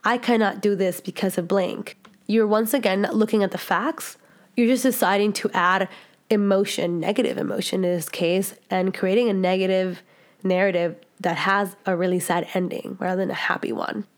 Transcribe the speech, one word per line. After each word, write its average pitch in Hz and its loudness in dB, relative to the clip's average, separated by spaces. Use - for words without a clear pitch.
"I 233 2
cannot 220 2
do 202 2
this 180 0
because - -4
of 170 -2
blank." - -2
You're 214 2
once 214 2
again 202 2
not - -2
looking 214 2
at 185 0
the - -8
facts. 226 -4
You're 233 4
just 254 2
deciding 202 2
to - -4
add 180 2
emotion, 196 2
negative 214 0
emotion - -2
in 175 2
this 160 -6
case, 185 -2
and 185 0
creating 214 2
a 202 0
negative 185 0
narrative 180 2
that 175 -2
has 196 0
a 185 0
really 180 0
sad 175 -2
ending 185 -4
rather 185 -2
than 185 -2
a - -6
happy - -4
one. - -6